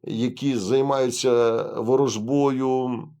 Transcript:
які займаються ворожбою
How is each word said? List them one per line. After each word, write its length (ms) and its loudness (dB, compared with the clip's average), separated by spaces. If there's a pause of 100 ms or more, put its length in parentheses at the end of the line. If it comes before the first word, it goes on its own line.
які 540 -2
займаються 1040 2 (180)
ворожбою 1300 0 (120)